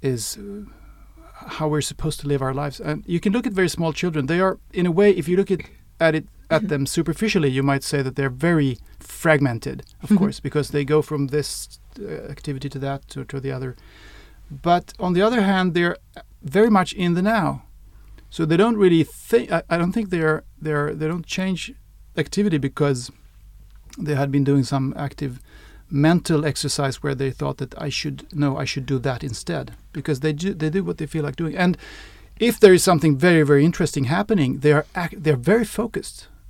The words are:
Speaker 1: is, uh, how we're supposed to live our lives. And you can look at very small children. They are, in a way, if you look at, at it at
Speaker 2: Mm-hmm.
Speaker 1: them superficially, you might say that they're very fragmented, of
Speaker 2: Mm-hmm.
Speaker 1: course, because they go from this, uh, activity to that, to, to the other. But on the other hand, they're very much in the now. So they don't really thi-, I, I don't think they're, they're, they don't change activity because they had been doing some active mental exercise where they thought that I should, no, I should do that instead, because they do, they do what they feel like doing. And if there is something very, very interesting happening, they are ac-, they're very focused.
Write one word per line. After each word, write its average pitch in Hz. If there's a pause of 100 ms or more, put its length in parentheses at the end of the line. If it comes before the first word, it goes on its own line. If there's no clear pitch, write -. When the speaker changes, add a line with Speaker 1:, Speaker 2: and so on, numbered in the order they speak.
Speaker 1:
is, 123
uh, 101 (880)
how 156
we're 151
supposed -
to 143
live 143
our 135
lives. 143
And 151
you 165
can 208
look 240
at 208
very 185
small 165
children. 156
They 170
are, 190 (140)
in 185
a 175
way, 202
if 160
you 180
look 190
at, 180 (400)
at 160
it 156 (220)
at 160
Speaker 2:
Mm-hmm. 208
Speaker 1:
them 139
superficially, 165
you 135
might 139
say 143
that 131
they're 139
very 147 (220)
fragmented, 139 (200)
of -
Speaker 2:
Mm-hmm. 208
Speaker 1:
course, 202
because 143
they 143
go 151
from 143
this, - (200)
uh, -
activity 139
to 135
that, 139
to, 135
to 135
the 135
other. 127 (760)
But 170
on 180
the 180
other 226
hand, 190
they're 175 (440)
very 196
much 190
in 175
the 175
now. 185 (720)
So 165
they 156
don't 220
really 175
thi-, -
I, 170
I 170
don't 170
think 208
they're, 156 (180)
they're, 151
they 156
don't 175
change 190 (420)
activity 196
because 135 (840)
they 147
had 139
been 139
doing 139
some 135
active 135 (520)
mental 156
exercise 139
where 143
they 131
thought 139
that - (120)
I 143
should, 135
no, 143
I 139
should 131
do 131
that 123
instead, 127 (220)
because 143
they 156
do, 180
they 156
do 185
what 170
they 151
feel 156
like 143
doing. 160
And 180 (600)
if 233
there 196
is 175
something 160
very, 165
very 143
interesting 156
happening, 151
they 147
are 151 (100)
ac-, 175
they're 151
very 190
focused. - (220)